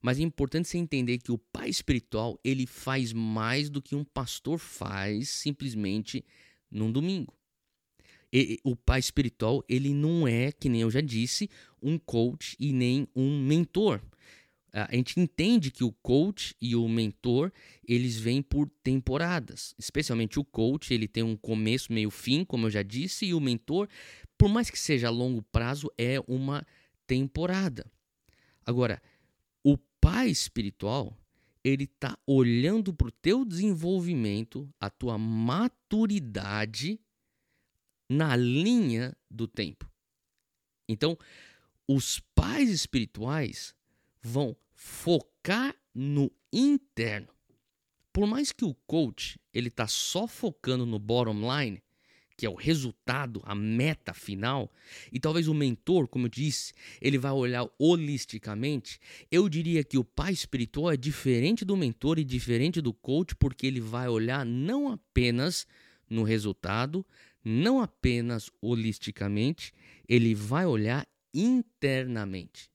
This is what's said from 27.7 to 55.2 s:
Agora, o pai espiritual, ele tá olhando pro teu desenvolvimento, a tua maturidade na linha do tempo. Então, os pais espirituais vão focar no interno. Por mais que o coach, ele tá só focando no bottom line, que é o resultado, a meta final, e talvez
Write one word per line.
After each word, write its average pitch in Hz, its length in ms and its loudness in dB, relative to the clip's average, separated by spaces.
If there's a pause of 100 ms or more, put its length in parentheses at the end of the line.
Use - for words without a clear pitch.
Agora, 120 380 0 (640)
o 143 140 8 (220)
pai 214 280 4
espiritual, 107 880 -4 (460)
ele 135 220 2
tá - 300 -10 (100)
olhando 139 680 4
pro 131 180 0
teu 233 340 2
desenvolvimento, 165 1300 0
a 101 120 -6
tua 120 260 -4
maturidade 113 1800 0 (1080)
na 143 280 2
linha 127 800 2 (140)
do 110 180 -6
tempo. - 420 -8 (1000)
Então, 147 300 0 (680)
os - 340 0 (140)
pais 254 360 4
espirituais 135 1040 -4 (480)
vão 120 340 -4 (180)
focar - 1000 -2 (200)
no 139 360 0 (220)
interno. 117 760 0 (840)
Por 202 140 4
mais 262 260 0
que - 120 -4
o 151 100 -2 (120)
coach, - 520 -2 (140)
ele 120 180 -2
tá 113 160 -2
só - 400 -2
focando 127 600 -4
no 113 120 -2
bottom 110 420 0
line, 120 420 -2 (540)
que 117 100 -6
é - 20 0
o 90 60 -6
resultado, 127 880 -4
a 101 80 -8
meta 110 600 -2
final, 110 580 -4 (400)
e 127 60 -4
talvez 160 300 0